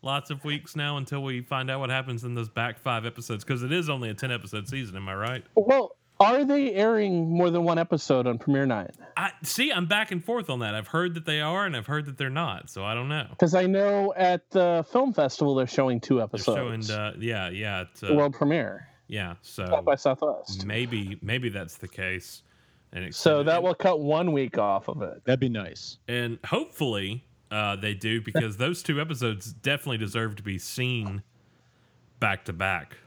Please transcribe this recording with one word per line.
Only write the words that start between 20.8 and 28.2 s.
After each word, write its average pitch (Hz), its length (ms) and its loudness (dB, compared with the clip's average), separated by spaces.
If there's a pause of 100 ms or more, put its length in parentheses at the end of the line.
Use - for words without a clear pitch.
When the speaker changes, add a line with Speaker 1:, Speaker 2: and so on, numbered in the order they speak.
Speaker 1:
maybe 120 280 -2
that's 98 300 -8
the 92 100 -14
case. 92 540 -8 (500)
And 92 120 -8
it 92 100 -10
Speaker 2:
So 151 240 6
Speaker 1:
could 143 100 2
Speaker 2:
that 165 80 4
Speaker 1:
and 175 80 0
Speaker 2:
will 180 100 2
cut 180 260 2
one 156 320 2
week 135 240 0
off 101 320 2
of 127 140 -6
it. - 220 -8
Speaker 3:
That'd 127 160 2
be 131 80 2
nice. 104 500 -6 (100)
Speaker 1:
And 120 380 -4
hopefully, 120 760 -2 (260)
uh, 104 260 -2
they 104 180 -2
do, 110 280 -2